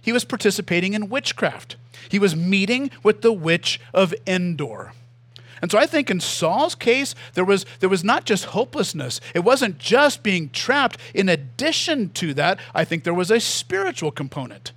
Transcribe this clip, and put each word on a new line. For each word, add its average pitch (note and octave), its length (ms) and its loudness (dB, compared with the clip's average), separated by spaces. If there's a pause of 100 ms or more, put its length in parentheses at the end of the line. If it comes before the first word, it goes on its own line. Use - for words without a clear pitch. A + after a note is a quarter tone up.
He A3+ 120 -2
was A#3 120 2
participating F#3+ 680 0
in G#3 160 -4
witchcraft. - 640 -4 (320)
He G3+ 100 0
was G3 160 4
meeting G3 560 0 (120)
with G#3+ 180 2
the A3+ 120 4
witch E3+ 480 0 (120)
of F#3 220 2 (120)
Endor. D#3 680 -4 (680)
And F3 100 -4
so G3+ 60 4
I B3 80 8
think D#4+ 260 0
in F#3 100 0
Saul's G#3+ 540 0
case, C4 400 0 (200)
there F#3 100 2
was, G3 220 2 (140)
there F#3 100 2
was F#3 120 2
not A3 220 2
just G3 220 0
hopelessness. F#3 760 -4 (140)
It E3+ 60 2
wasn't A3 360 2
just C4 460 2
being F3 260 0
trapped. C4 480 0 (160)
In F#3+ 160 2
addition G3 840 -2
to D#3+ 180 -4
that, D#3 260 0 (160)
I D#3+ 120 0
think E3 180 -4
there E3+ 80 0
was F3+ 180 0
a A#3 100 4
spiritual F#4 720 -4
component. C3 680 -10